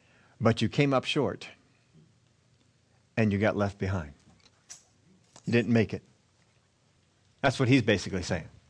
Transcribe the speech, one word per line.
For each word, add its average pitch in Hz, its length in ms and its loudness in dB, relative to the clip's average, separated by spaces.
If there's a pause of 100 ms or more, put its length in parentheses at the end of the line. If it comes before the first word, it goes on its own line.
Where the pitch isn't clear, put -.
(400)
But 113 200 2
you 120 80 0
came 143 240 2
up 127 120 2
short - 440 -4 (1700)
and 110 160 2
you 101 60 -2
got 104 180 0
left 101 220 -2
behind. 92 340 -6 (1300)
You - 60 -2
didn't 117 200 2
make 110 220 2
it. - 80 -12 (1400)
That's 131 180 0
what 127 100 2
he's 131 120 6
basically 98 420 -2
saying. 85 260 -6 (220)